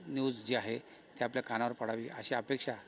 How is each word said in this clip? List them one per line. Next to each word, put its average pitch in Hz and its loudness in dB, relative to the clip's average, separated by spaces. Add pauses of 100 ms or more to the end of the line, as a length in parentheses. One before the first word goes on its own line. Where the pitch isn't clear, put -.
न्यूज 135 2
जी 113 2
आहे 113 0
ती - -8
आपल्या 120 2
कानावर 120 2
पडावी 113 -2
अशी - -2
अपेक्षा 123 0 (120)